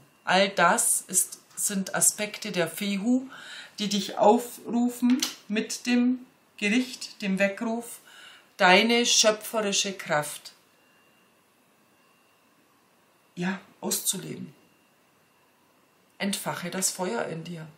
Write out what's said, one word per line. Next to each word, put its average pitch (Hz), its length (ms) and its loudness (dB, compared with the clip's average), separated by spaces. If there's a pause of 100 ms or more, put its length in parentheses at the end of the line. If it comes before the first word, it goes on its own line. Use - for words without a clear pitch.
(260)
All 190 240 4
das 190 520 4
ist, - 380 -2 (160)
sind 196 400 -4
Aspekte 208 560 0
der 175 160 0
Fehu, 208 600 -2 (520)
die 208 100 -2
dich 202 280 -2
aufrufen 240 1040 2 (260)
mit - 380 -4
dem 247 340 2 (380)
Gericht, 233 640 -4
dem 190 180 -2
Weckruf, 202 600 -4 (580)
deine 214 480 6
schöpferische 214 880 2
Kraft, 151 580 -4 (2750)
ja, 185 240 -4 (200)
auszuleben. - 760 -6 (1600)
Entfache 180 520 -4
das 190 220 -2
Feuer 208 340 -4
in 160 200 -10
dir, 165 200 -12 (120)